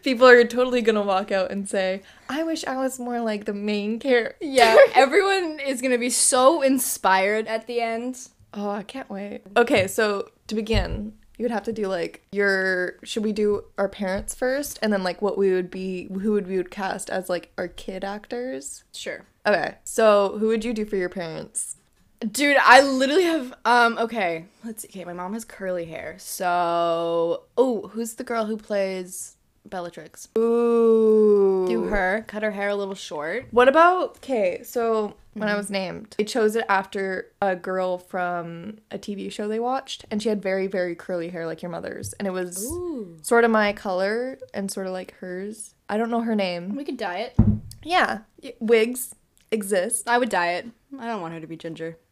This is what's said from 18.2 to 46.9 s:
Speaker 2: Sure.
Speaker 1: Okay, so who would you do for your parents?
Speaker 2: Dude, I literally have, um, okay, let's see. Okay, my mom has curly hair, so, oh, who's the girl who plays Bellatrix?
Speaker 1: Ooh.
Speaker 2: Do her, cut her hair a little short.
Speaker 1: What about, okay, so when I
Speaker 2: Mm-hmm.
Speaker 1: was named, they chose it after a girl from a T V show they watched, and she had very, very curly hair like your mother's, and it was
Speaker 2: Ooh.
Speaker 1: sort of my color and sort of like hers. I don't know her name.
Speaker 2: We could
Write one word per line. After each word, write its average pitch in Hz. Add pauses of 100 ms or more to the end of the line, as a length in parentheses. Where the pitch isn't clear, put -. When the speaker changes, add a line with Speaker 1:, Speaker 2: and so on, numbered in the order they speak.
Speaker 2:
Sure. - (200)
Speaker 1:
Okay, 185
so 208
who 220
would 220
you 240
do 214
for 214
your 180
parents? 165 (560)
Speaker 2:
Dude, 277
I 247
literally 277
have, 311 (120)
um, 233
okay, 202 (180)
let's 226
see. -
Okay, 185
my 175
mom 180
has 226
curly 180
hair, 160
so, 170 (140)
oh, 240
who's 226
the -
girl 233
who 214
plays 190 (300)
Bellatrix? -
Speaker 1:
Ooh. 220
Speaker 2:
Do 180
her, 196
cut 208
her 214
hair 202
a 202
little 196
short. 175
Speaker 1:
What 240
about, 339
okay, -
so 226 (180)
when 214
I -
Speaker 2:
Mm-hmm. 208
Speaker 1:
was 196
named, 185
they 214
chose 214
it 226
after 190 (120)
a 190
girl 185
from 175 (120)
a -
T 202
V 196
show 208
they 220
watched, 254
and 214
she 226
had 208
very, 190
very 180
curly 170
hair 170
like 165
your 175
mother's, -
and -
it 190
was 180
Speaker 2:
Ooh. 294
Speaker 1:
sort 233
of 233
my 214
color 214 (160)
and 196
sort 190
of 185
like 185
hers. 185 (160)
I 208
don't 226
know 233
her 226
name. 180
Speaker 2:
We 285
could 294